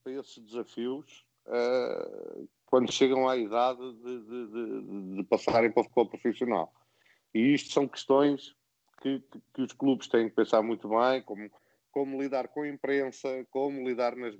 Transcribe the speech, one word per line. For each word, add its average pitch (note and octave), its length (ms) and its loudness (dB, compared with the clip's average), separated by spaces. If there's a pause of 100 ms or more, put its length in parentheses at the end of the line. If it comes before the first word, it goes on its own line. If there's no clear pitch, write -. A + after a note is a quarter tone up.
para C3 100 -10
esses C3+ 260 -12
desafios, A#2+ 840 -8 (220)
ah, G1+ 960 -4 (200)
quando B2 260 4
chegam C3 360 4
à C3 100 2
idade A#2+ 420 0
de, B2 420 -12
de, A#2 260 -10
de, G#2 720 -8
de G2 60 -4
passarem A2+ 480 2
para A#2 100 4
o - 20 -2
futebol A2 260 2
profissional. A2 640 -2 (600)
E B2 200 4
isto - 180 -2
são C#3+ 160 2
questões C#3 680 2 (460)
que, C3+ 180 -4
que, - 220 -20 (120)
que - 80 -6
os B2+ 120 -4
clubes C3+ 340 2
têm A2+ 220 4
que - 60 -12
pensar A2 260 4
muito A2 280 -4
bem, B2 320 2
como, G#2 280 -12 (420)
como C3+ 300 -4
lidar C3 260 -4
com D3 160 -8
a D3 40 -6
imprensa, C3+ 840 -4
como C3+ 380 -4
lidar A#2+ 280 0
nas, A#2+ 240 -8